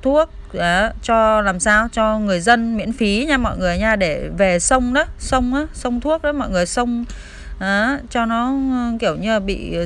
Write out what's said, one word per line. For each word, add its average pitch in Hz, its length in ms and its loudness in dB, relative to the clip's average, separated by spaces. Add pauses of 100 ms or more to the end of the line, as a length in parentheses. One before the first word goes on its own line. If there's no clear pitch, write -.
thuốc, 302 280 2 (220)
đó, 180 380 0 (120)
cho 220 380 4
làm 190 200 0
sao 214 320 4
cho 220 260 2
người 196 220 0
dân 233 360 2
miễn 208 160 -4
phí 214 360 0
nha 277 100 2
mọi 226 200 -2
người 180 200 0
nha, 220 180 2
để 151 420 -2
về 185 200 4
sông 247 360 2
đó, 302 100 4 (140)
sông 254 360 0
á, 302 180 -2
sông 240 280 -4
thuốc 311 220 0
đó 294 100 0
mọi 254 180 -4
người, 180 160 2
sông 240 380 -2 (560)
đó, 202 360 2 (140)
cho 233 160 0
nó, 233 260 0 (480)
kiểu 170 160 0
như 202 160 -2
là 214 80 2
bị 180 460 -4